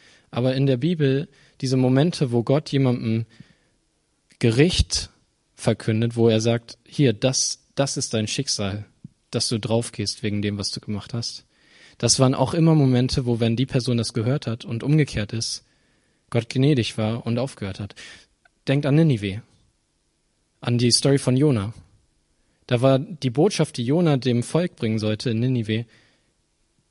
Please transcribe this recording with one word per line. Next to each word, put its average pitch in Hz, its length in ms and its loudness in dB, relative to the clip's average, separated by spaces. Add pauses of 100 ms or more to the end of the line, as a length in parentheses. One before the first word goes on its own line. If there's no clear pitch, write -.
(300)
Aber 127 240 0
in 139 120 2
der 131 120 2
Bibel, 139 520 0 (320)
diese 131 160 0
Momente, 131 540 2
wo 120 120 2
Gott 139 280 0
jemandem 123 540 0 (1120)
Gericht - 720 2 (460)
verkündet, 113 600 -2
wo 117 140 4
er 110 120 2
sagt, 117 440 -2
„Hier, 131 280 2
das, - 500 -2 (100)
das 135 240 -4
ist - 160 -6
dein 107 140 -2
Schicksal, 104 580 -6 (460)
dass - 180 -2
du 117 100 -2
draufgehst 110 640 -4
wegen 104 220 -4
dem, 101 160 -4
was 101 100 -6
du - 100 -10
gemacht - 360 -10
hast.“ - 300 -10 (520)
Das 123 220 2
waren 131 160 4
auch - 180 0
immer 160 220 4
Momente, 131 500 2
wo, 120 140 0
wenn 113 160 2
die 131 100 0
Person 123 320 -2
das 113 160 -2
gehört 123 320 -2
hat 117 200 -6
und 113 180 -8
umgekehrt 139 500 0
ist, - 320 -8 (640)
Gott 117 200 -2
gnädig 131 500 2
war 110 260 -4
und 117 140 -2
aufgehört 107 400 -8
hat. 101 160 -12 (720)
Denkt 143 180 0
an 135 80 2
Ninive, 117 480 2 (1200)
an 123 180 -2
die 120 140 2
Story 139 260 2
von 127 200 0
Jona. 117 360 0 (960)
Da 120 140 0
war 135 180 4
die 143 300 -6
Botschaft, 151 480 0
die 120 80 -4
Jona 151 320 2
dem 120 260 0
Volk 170 320 -2
bringen 110 240 -2
sollte 107 320 -2
in 110 80 -2
Ninive, 120 460 -2 (1040)